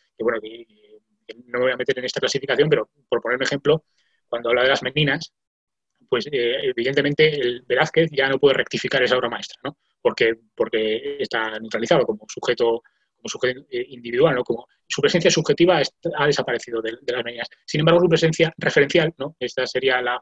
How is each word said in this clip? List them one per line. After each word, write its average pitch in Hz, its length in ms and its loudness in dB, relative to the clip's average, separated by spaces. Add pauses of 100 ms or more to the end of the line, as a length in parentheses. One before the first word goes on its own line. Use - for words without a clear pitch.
(160)
Que, - 80 -8
bueno, 117 180 -2
que, 113 240 -18 (600)
que - 100 -20 (100)
no 123 140 -6
me 127 60 2
voy 131 60 2
a 123 60 -4
meter 127 200 -2
en 127 80 -8
esta - 140 -6
clasificación, 131 500 0
pero 117 200 0 (180)
por 117 140 -2
poner 120 160 -2
un 135 60 -4
ejemplo, 143 420 0 (420)
cuando 120 220 -4
habla 123 120 2
de 131 80 4
las 135 140 0
meninas, 143 500 -2 (760)
pues, 123 200 -2
eh, 120 340 0
evidentemente 143 800 0
el 123 280 -2
Velázquez 156 440 2
ya 135 180 0
no 135 80 0
puede 139 180 6
rectificar 127 460 -2
esa 123 160 2
obra 120 120 -2
maestra, - 340 -10
¿no? - 140 -8 (240)
Porque, 113 320 2 (220)
porque 113 640 -2
está 110 400 -4
neutralizado 113 460 0
como 107 220 -6
sujeto, 117 560 -2 (320)
como - 120 -16
sujeto, 127 420 -4
eh, 123 200 -6
individual, 123 460 0
¿no? 123 80 -2
Como - 240 -6 (200)
su - 140 -6
presencia 165 280 2
subjetiva 160 520 2
est-, - 120 -4 (220)
ha 147 120 0
desaparecido 120 540 -2
de, 113 200 -8
de 123 120 -4
las 123 100 -4
meninas. 117 240 -10 (180)
Sin 156 160 -4
embargo, 170 200 6
su 180 60 4
presencia 160 500 2
referencial, 151 600 2
¿no? 143 220 -8
Esta 127 260 -2
sería 127 360 0
la, 123 200 -2